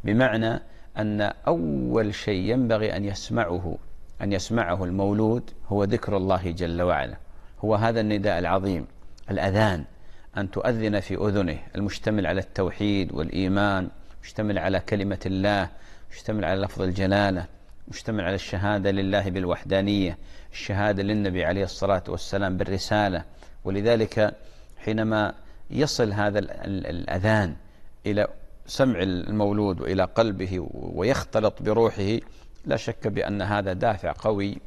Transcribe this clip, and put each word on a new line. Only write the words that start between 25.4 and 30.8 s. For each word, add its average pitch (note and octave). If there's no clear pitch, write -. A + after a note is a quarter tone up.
يصل B2+
هذا G#2
ال-، G2
ال-، -
الأذان F#2
إلى G#2
سمع B2
المولود G2+
وإلى F#2+
قلبه F#2+
ويختلط G#2